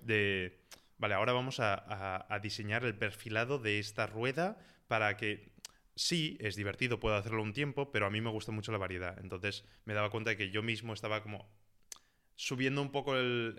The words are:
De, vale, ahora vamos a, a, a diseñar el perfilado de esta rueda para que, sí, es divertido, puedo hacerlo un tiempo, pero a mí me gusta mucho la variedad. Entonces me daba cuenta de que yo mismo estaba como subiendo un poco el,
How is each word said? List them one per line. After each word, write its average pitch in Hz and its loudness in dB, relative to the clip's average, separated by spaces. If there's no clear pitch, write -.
De, 101 2
vale, 104 2
ahora 110 4
vamos 127 0
a, 107 4
a, 98 -4
a 104 0
diseñar 107 0
el 110 0
perfilado 113 0
de 104 2
esta 104 -2
rueda 135 0
para 107 4
que, - -4
sí, 160 0
es 101 -2
divertido, 104 0
puedo 107 2
hacerlo 110 0
un 107 -2
tiempo, 139 -2
pero 104 4
a 98 2
mí 107 0
me 117 0
gusta 110 -4
mucho 107 -4
la 107 0
variedad. 92 -4
Entonces 95 -4
me 107 -4
daba 104 2
cuenta 110 0
de 107 2
que 98 -2
yo 107 0
mismo 113 -2
estaba 107 -2
como 107 -10
subiendo 135 2
un 139 -2
poco 139 2
el, 120 2